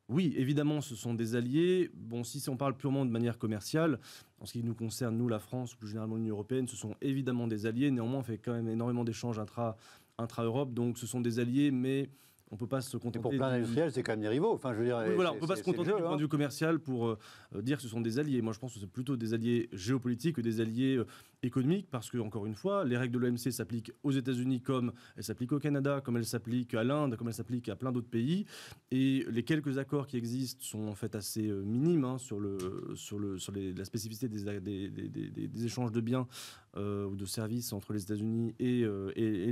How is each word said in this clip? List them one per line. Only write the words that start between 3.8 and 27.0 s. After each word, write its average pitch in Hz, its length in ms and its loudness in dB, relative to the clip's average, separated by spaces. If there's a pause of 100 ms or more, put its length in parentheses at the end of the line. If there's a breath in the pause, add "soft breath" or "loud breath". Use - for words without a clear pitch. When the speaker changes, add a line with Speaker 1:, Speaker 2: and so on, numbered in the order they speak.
Speaker 1:
en - 60 -12
ce - 80 -12
qui 117 100 -2
nous 117 100 0
concerne, 113 440 -2
nous, 123 100 2
la 107 100 2
France, 127 360 -6
plus 107 140 -14
généralement 110 280 -4
l'Union 110 180 0
européenne, 123 320 0
ce 120 100 -10
sont 104 260 -6
évidemment 127 440 0
des 107 200 0
alliés. 123 240 2
Néanmoins, 123 300 0
on 120 40 -6
fait 110 140 -4
quand 120 160 -2
même 113 160 0
énormément 120 340 0
d'échanges 113 340 -2
intra, 110 380 -4 (400 loud breath)
intra-Europe, 117 560 0
donc 120 240 0
ce 120 100 -6
sont 123 140 -2
des 117 200 2
alliés, 131 300 4
mais 135 380 2 (440 soft breath)
on 117 40 -8
peut 120 100 -4
pas 135 140 0
se 123 160 -6
Speaker 2:
Et 113 40 -4
Speaker 1:
contenter 120 200 -4
Speaker 2:
pour 117 100 2
plein 135 200 2
Speaker 1:
du 123 100 4
Speaker 2:
d'industriels, 120 320 2
c'est 127 100 0
quand 113 80 -2
même 110 120 0
des 104 60 0
rivaux. 156 240 4
Enfin, 131 220 0
je 104 60 0
veux 117 40 4
dire, 120 220 2
Speaker 1:
Oui, - 80 4
voilà, 180 160 4
on - 40 -2
Speaker 2:
c'est, 110 40 -4
Speaker 1:
peut 165 80 -2
pas 185 80 2
Speaker 2:
c'est, 180 60 -2
Speaker 1:
se - 60 -10
Speaker 2:
c'est 180 40 4
le - 60 4
Speaker 1:
contenter 175 140 0
Speaker 2:
jeu, 214 80 4
Speaker 1:
du 175 40 2
point 165 120 2
Speaker 2:
hein. - 20 2
Speaker 1:
de 147 60 2
vue 151 60 2
commercial 151 520 2
pour, 127 260 0
euh, 110 120 2 (360 loud breath)
euh, 101 80 -2
dire 135 140 2
que - 80 -10
ce 120 40 -8
sont 113 120 -2
des 113 180 0
alliés. 143 240 2
Moi, 110 100 0
je 107 60 -6
pense 127 160 -10
que 101 60 -12
c'est 98 100 -10
plutôt 127 260 -2
des 113 180 0
alliés 117 380 2
géopolitiques 123 600 0
que 123 60 0
des 113 200 2
alliés, 123 360 2
euh, 110 100 2 (380 loud breath)
économiques, 139 480 2
parce 117 180 -6
que, 123 80 -2
encore 107 280 -2
une 107 100 -4
fois, 196 280 0
les 123 120 4
règles 123 180 0
de 123 60 2
l'O 123 80 4
M 123 100 2
C 127 140 0
s'appliquent 117 400 -4 (100)
aux 143 80 2
États-Unis 127 520 2
comme 123 300 0 (240 loud breath)
elles 107 60 -10
s'appliquent 117 300 -2
au 147 80 2
Canada, 143 440 2
comme 120 120 0
elles 117 100 0
s'appliquent 117 480 -2
à 110 80 4
l'Inde, 135 320 2